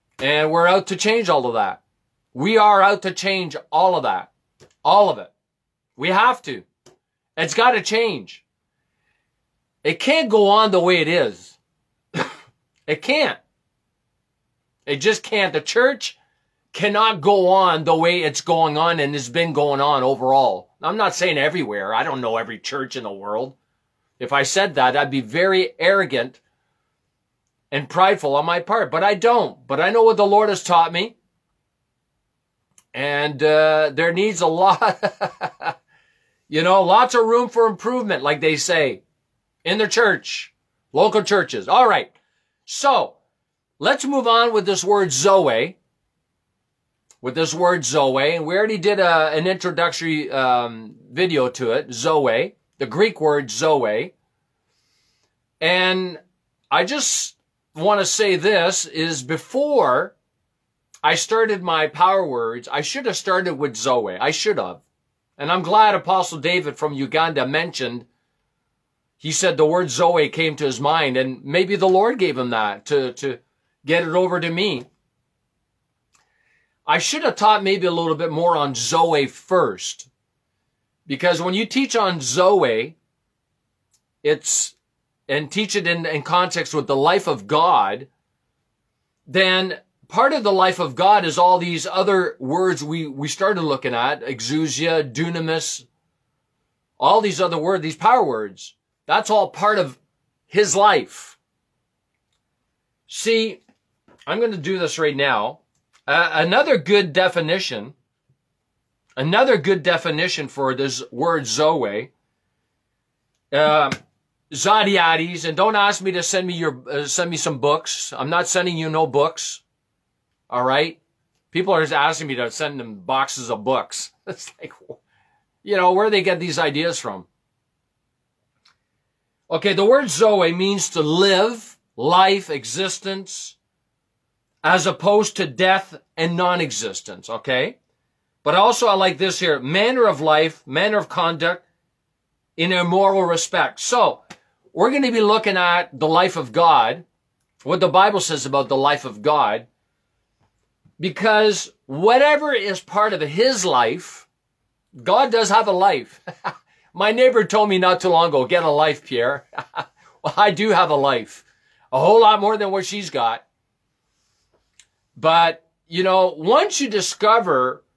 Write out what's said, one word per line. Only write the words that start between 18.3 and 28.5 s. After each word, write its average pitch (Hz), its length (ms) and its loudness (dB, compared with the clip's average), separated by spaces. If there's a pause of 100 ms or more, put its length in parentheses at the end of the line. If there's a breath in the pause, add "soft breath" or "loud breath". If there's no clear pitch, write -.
going 160 360 0
on 165 220 0
and 143 140 -2
has 131 160 -8
been 165 240 -2
going 143 260 0
on 143 240 2
overall. 131 680 0 (100)
I'm 175 160 -4
not 202 180 -2
saying 170 220 -2
everywhere. 117 560 -4
I 120 100 0
don't 135 180 -6
know 113 160 -2
every 113 220 -8
church 135 360 -10
in 127 80 -10
the 104 80 -10
world. 107 440 -8 (640)
If 127 140 -6
I 139 100 2
said 185 320 0
that, 127 220 2
I'd 143 120 0
be 135 120 -4
very 175 580 0
arrogant 156 600 0 (1300)
and 139 180 -6
prideful 185 460 2
on 151 100 0
my 170 140 -2